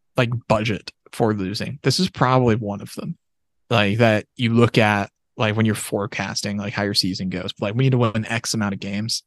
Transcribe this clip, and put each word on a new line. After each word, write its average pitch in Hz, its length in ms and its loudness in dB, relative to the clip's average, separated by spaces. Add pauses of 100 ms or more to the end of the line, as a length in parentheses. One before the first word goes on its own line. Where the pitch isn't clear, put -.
(160)
like, 120 140 2 (180)
budget 110 440 0 (200)
for 110 220 2
losing?" 101 480 -6
This 139 180 2
is 185 100 0
probably 127 460 4
one 101 240 -6
of - 140 -16
them. - 220 -10 (540)
Like, 107 280 2
that 110 280 4 (100)
you 117 160 0
look 117 240 4
at, 104 340 2 (260)
like, 107 200 0
when 110 100 2
you're 107 80 0
forecasting, 101 840 -6
like, 101 160 -6
how 104 100 -2
your 101 120 -2
season 92 360 -2
goes. 90 300 -6
Like, 104 140 -4
we 131 100 2
need 135 60 4
to 127 80 4
win 110 280 0
X 113 280 -4
amount 101 200 -2
of 95 60 -10
games, 101 460 -6